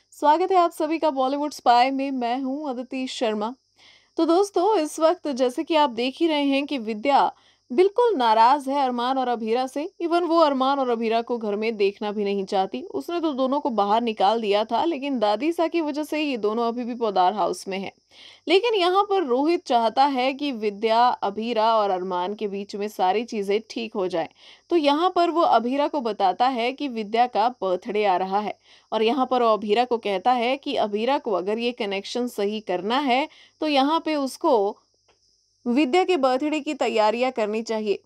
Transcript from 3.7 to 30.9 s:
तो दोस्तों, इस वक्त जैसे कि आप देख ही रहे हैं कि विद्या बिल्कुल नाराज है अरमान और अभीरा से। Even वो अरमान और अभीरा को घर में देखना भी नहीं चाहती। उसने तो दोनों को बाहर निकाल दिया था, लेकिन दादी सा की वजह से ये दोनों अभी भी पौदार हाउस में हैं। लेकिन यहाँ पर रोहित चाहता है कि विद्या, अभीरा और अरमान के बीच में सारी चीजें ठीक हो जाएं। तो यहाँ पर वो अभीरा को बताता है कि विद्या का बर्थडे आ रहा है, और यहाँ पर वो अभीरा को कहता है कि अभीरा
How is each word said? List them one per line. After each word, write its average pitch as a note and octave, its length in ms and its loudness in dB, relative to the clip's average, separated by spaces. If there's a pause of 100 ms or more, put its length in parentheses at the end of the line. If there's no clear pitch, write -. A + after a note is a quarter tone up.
तो E4 80 2
दोस्तों, F#4+ 520 2
इस D4+ 220 -2
वक्त D#4+ 300 2
जैसे B3+ 340 -2
कि D#4+ 120 -2
आप D4 160 4
देख B3 300 -4
ही E4+ 60 4
रहे D4 180 0
हैं C#4 200 2
कि C#4+ 140 -4
विद्या A3 520 0 (400)
बिल्कुल G4+ 440 2
नाराज B3 540 4
है C#4 140 0
अरमान B3+ 340 -2
और B3+ 100 0
अभीरा A#3 400 -2
से। C#4+ 200 -6 (160)
Even E4+ 200 0
वो E4 160 2
अरमान C#4 400 4
और B3+ 100 0
अभीरा A3+ 320 0
को A#3+ 160 -4
घर G#3+ 180 -4
में A3 220 -2
देखना G3+ 340 0
भी G#3 120 -4
नहीं G3+ 220 -2
चाहती। G3 360 -2 (100)
उसने E4+ 300 -6
तो D#4 120 0
दोनों C4 260 0
को C#4+ 100 -2
बाहर G#3 320 2
निकाल A3 400 2
दिया G#3 240 2
था, A#3 200 0
लेकिन C#4 340 -2
दादी G#3 320 0
सा E4 160 0
की E4+ 140 -2
वजह D4+ 220 -4
से D4+ 180 -4
ये C#4+ 160 -2
दोनों G#3+ 300 0
अभी A#3+ 160 -4
भी A#3 120 -6
पौदार G3+ 380 2
हाउस F3+ 340 -4
में F#3+ 120 -4
हैं। F#3+ 120 -8 (560)
लेकिन G4 260 4
यहाँ F#4 300 2
पर G4 200 0
रोहित C#4+ 420 0
चाहता A#3 420 2
है C4 260 0
कि C#4+ 180 -6
विद्या, A3 480 0
अभीरा A3+ 760 0
और G#3 140 2
अरमान F#3 460 -4
के G#3 120 -6
बीच G3 280 -8
में G3+ 120 -4
सारी G#3 360 0
चीजें G#3 360 -2 (100)
ठीक A3+ 240 -10
हो F#3 140 -2
जाएं। E3+ 200 -4 (420)
तो F4 60 2
यहाँ D4+ 400 2
पर F4 140 2
वो E4 120 0
अभीरा C4+ 460 2
को D4 140 -4
बताता G#3 480 0
है A#3+ 240 -2
कि C#4+ 160 -6
विद्या A3+ 380 0
का A#3 220 0 (120)
बर्थडे F#3+ 440 -2
आ F3+ 120 2
रहा F#3+ 220 -2
है, G#3 180 -6 (340)
और A3 120 0
यहाँ B3+ 280 2
पर B3 120 2
वो A3+ 100 4
अभीरा G#3+ 320 2
को A#3 140 0
कहता G3+ 340 0
है B3 240 0
कि C#4 200 -6
अभीरा A3 400 0